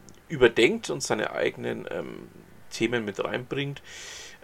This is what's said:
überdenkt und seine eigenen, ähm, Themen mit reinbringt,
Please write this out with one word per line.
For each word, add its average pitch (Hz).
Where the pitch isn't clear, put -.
überdenkt 135
und 143
seine -
eigenen, -
ähm, 58
Themen 113
mit 101
reinbringt, 135